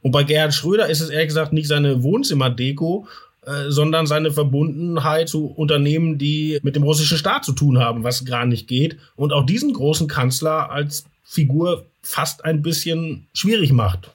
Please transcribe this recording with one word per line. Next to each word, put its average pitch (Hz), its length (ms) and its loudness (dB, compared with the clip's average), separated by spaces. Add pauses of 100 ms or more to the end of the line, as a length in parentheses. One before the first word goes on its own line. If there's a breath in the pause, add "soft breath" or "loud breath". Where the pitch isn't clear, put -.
Und 131 80 2
bei 147 100 4
Gerhard 151 300 2
Schröder 180 380 0
ist 156 100 0
es 160 80 -6
ehrlich 151 200 -2
gesagt 151 260 -2
nicht 151 120 0
seine 143 360 2
Wohnzimmerdeko, 143 1040 0 (380 loud breath)
äh, 143 240 -6
sondern 156 360 2
seine 151 260 0
Verbundenheit 156 1000 0
zu 156 160 -2
Unternehmen, 151 720 0
die 151 440 -2
mit 139 140 -2
dem 147 60 2
russischen 151 340 2
Staat 220 300 -2
zu 139 60 -2
tun 135 260 2
haben, 117 260 0
was 123 220 -4
gar 120 180 -2
nicht 120 240 -2
geht. 147 300 -2 (180 loud breath)
Und 143 160 0
auch 143 140 2
diesen 247 260 2
großen 151 340 0
Kanzler 147 640 -2
als 147 360 -6 (160)
Figur 160 640 0 (160)
fast - 420 -6
ein 160 160 0
bisschen 165 720 -4
schwierig 190 400 2
macht 98 420 2